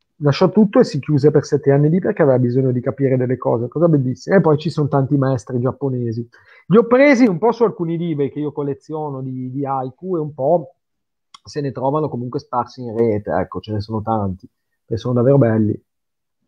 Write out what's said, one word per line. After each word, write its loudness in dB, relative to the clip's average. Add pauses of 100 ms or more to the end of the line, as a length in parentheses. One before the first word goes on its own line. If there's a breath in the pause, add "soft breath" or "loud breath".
(180)
Lasciò 2
tutto 4
e 6
si -4
chiuse 2
per 2
sette 0
anni 4
lì 2
perché 0
aveva 4
bisogno 0
di -2
capire -2
delle -2
cose, -2
cosa 0
bellissima. 0
E 6
poi 4
ci -4
sono -2
tanti 0
maestri -2
giapponesi. -4 (420 soft breath)
Li 4
ho 6
presi 4
un 0
po' 0
su 0
alcuni -2
libri -2
che -12
io -4
colleziono -8
di, -10
di -6
haiku -6
e -2
un -6
po' -2 (680)
se -10
ne -4
trovano -2
comunque -8
sparsi -8
in -8
rete, 0
ecco, -4
ce -10
ne -4
sono -8
tanti, -4 (380)
che -6
sono -4
davvero 4
belli. 2 (720)